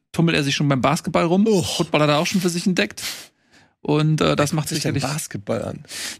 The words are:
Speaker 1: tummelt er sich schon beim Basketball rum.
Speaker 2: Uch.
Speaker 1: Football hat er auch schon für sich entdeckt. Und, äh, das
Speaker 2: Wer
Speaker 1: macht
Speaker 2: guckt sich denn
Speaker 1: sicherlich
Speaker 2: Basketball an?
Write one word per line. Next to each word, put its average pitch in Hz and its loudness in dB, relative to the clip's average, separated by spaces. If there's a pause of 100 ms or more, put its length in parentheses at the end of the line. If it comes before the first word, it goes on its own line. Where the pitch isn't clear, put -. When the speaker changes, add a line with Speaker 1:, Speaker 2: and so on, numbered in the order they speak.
(120)
Speaker 1:
tummelt 165 2
er 151 0
sich 139 0
schon 151 0
beim 135 2
Basketball 170 0
rum. 185 4
Speaker 2:
Uch. 185 2
Speaker 1:
Football 165 2
hat 151 4
er 147 4
auch 170 0
schon 180 0
für 180 2
sich 170 -2
entdeckt. 202 -2 (800)
Und, 151 2
äh, 156 2
das 147 0
Speaker 2:
Wer 165 -2
Speaker 1:
macht 151 -4
Speaker 2:
guckt 165 -6
sich 156 -4
denn 123 -2
Speaker 1:
sicherlich 135 -4
Speaker 2:
Basketball 113 -6
an? - -10 (340)